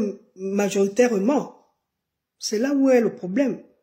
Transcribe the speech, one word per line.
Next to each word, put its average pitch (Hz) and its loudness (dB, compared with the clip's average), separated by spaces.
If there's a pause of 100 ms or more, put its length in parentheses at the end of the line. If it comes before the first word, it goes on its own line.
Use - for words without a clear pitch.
(360)
majoritairement. 202 0 (840)
C'est - -6
là 269 0
où 269 4
est 254 6
le 214 0
problème. 202 -4 (200)